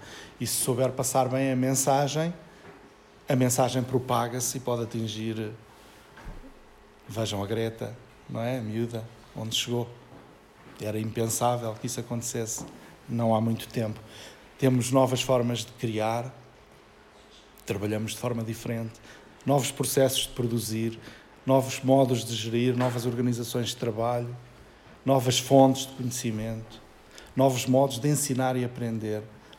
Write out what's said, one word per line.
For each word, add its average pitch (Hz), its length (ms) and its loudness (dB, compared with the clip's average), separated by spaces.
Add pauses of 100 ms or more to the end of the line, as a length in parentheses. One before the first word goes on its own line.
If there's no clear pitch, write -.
(400)
E 117 60 -2
se - 160 -2
souber 127 300 2
passar 127 360 2
bem 135 220 0
a 127 60 2
mensagem, 139 760 2 (960)
a 143 60 2
mensagem 127 480 2
propaga-se 120 760 -2
e - 20 -8
pode 120 240 -2
atingir, 110 680 -6 (1600)
vejam 107 340 -4
a 101 60 -4
Greta, 113 480 -4 (320)
não 113 120 -8
é? 123 180 -4
A 120 40 -6
miúda, 113 420 -4 (300)
onde 110 220 -6
chegou. 120 320 -2 (920)
Era 107 200 -4
impensável 113 760 0
que 120 120 -10
isso 117 120 -6
acontecesse 117 640 -6 (440)
não 117 260 2
há 107 60 4
muito 113 260 0
tempo. 110 320 -4 (580)
Temos 127 360 2
novas 131 280 4
formas 120 440 0
de - 80 -20
criar, 113 600 -2 (1300)
trabalhamos 104 460 -4
de - 60 -10
forma 117 260 -4
diferente, 113 560 -6 (440)
novos 139 280 2
processos 135 500 2
de - 60 -4
produzir, 113 680 -2 (480)
novos 131 380 2
modos 131 420 6
de 117 120 -6
gerir, 117 400 0
novas 123 280 0
organizações 120 640 -2
de - 60 -8
trabalho, 120 600 -2 (680)
novas 127 340 4
fontes 135 480 8
de - 80 -14
conhecimento, 113 840 -6 (540)
novos 131 320 4
modos 131 320 4
de 147 100 0
ensinar 131 480 0
e 123 80 0
aprender. 113 580 -4 (360)